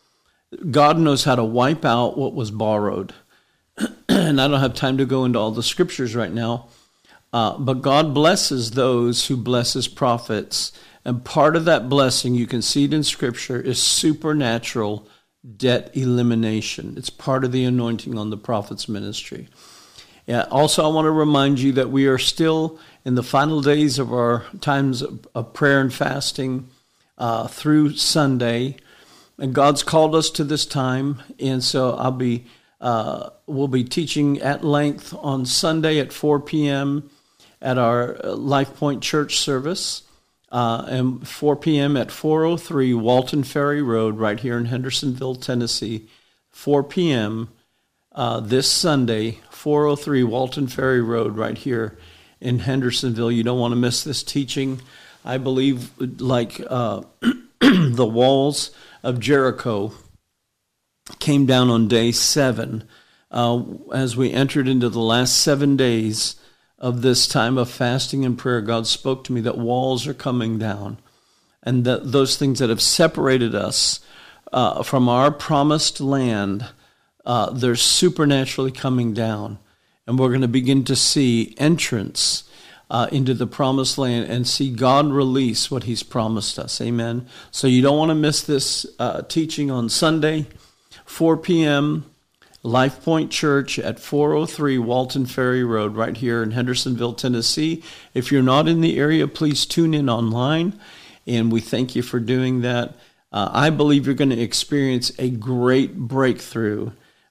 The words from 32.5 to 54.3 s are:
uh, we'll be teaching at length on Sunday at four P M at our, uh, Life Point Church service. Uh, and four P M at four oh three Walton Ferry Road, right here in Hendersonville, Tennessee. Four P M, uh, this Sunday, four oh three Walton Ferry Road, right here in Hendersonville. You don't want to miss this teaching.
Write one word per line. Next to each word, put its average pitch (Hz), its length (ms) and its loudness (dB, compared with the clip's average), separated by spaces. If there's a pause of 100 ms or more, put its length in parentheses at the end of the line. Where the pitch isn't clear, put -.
uh, 120 500 -4 (160)
we'll 143 220 -2
be 127 160 0
teaching 143 560 -2
at 143 240 -4
length 147 560 0
on 135 260 -4
Sunday 156 540 0
at 131 120 -4
four 147 280 0
P 147 260 -2
M 139 420 -2 (540)
at 127 160 0
our, 120 460 0
uh, - 100 -6
Life 139 400 0
Point 143 300 -2
Church 147 340 -2
service. 147 640 -4 (500)
Uh, 117 360 0
and 127 380 -2
four 147 300 0
P 147 220 0
M 143 180 2
at 120 140 -2
four 156 340 0
oh 170 120 0
three 135 380 0
Walton 127 480 2
Ferry 147 400 -2
Road, 110 360 0
right 110 200 0
here 120 180 -4
in 117 100 -4
Hendersonville, 127 680 -4
Tennessee. 120 720 -4 (420)
Four 143 340 2
P 170 260 0
M, 110 380 -2 (640)
uh, 117 280 -4
this 117 300 0
Sunday, 113 720 0 (100)
four 147 360 0
oh 147 100 2
three 143 260 0
Walton 127 460 -2
Ferry 131 340 2
Road, 113 340 -2
right 113 220 -4
here 113 400 -4 (420)
in 123 200 -2
Hendersonville. 120 720 -2
You 117 100 2
don't 120 160 0
want 120 140 0
to 120 40 0
miss 120 280 0
this 143 180 -6
teaching. 135 580 -4 (440)